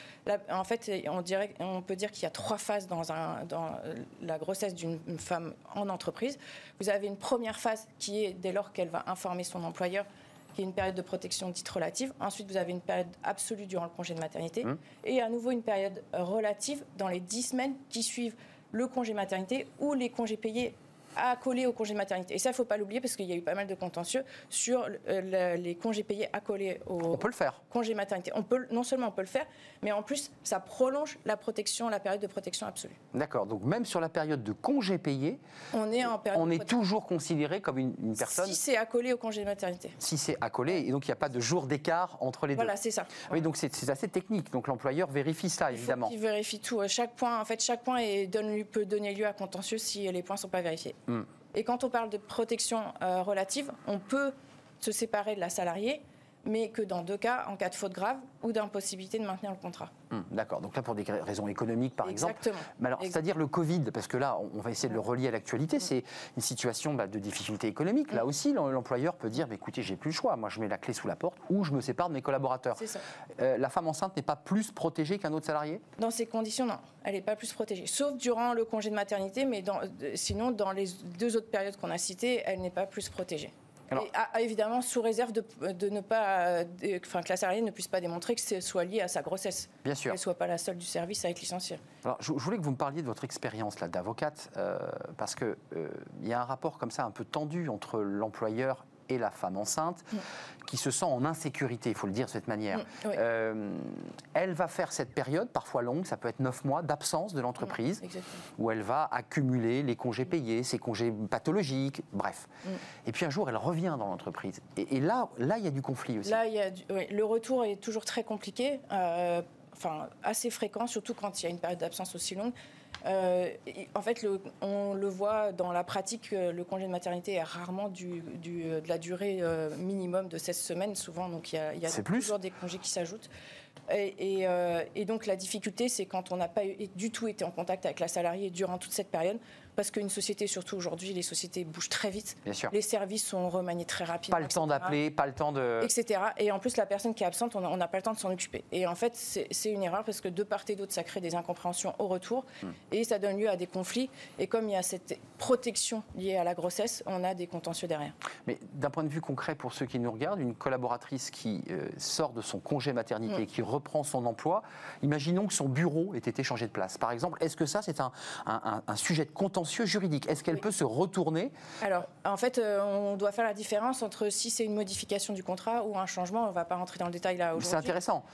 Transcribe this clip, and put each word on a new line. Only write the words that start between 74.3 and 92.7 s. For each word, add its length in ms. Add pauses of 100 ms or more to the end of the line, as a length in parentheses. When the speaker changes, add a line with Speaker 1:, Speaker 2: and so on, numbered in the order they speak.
Speaker 2:
plus 340
protégée 480
qu'un 140
autre 140
salarié ? 340 (180)
Speaker 1:
Dans 140
ces 140
conditions, 380
non. 140 (240)
Elle 120
n'est 80
pas 120
plus 180
protégée. 360
Sauf 280
durant 360
le 120
congé 260
de 40
maternité, 520
mais 160
dans, 180
euh, 340
sinon, 380
dans 180
les 160 (320)
deux 180
autres 140
périodes 260
qu'on 140
a 80
citées, 480
elle 140
n'est 100
pas 160
plus 220
protégée. 420 (380)
Speaker 2:
Alors 140
Speaker 1:
Et, 120
ah, 260
évidemment, 420
sous 180
réserve 300
de, 140 (260)
de 180
ne 120
pas, 460
euh, 180
de, 420
enfin, 160
que 60
la 80
salariée 260
ne 80
puisse 160
pas 140
démontrer 340
que 60
ce 200
soit 240
lié 160
à 60
sa 160
grossesse. 460 (160)
Speaker 2:
Bien 100
sûr. 160
Speaker 1:
Qu'elle 80
ne 40
soit 120
pas 140
la 100
seule 180
du 80
service 400
à 60
être 100
licenciée. 380 (260)
Speaker 2:
Alors, 140
je, 180
je 80
voulais 140
que 60
vous 80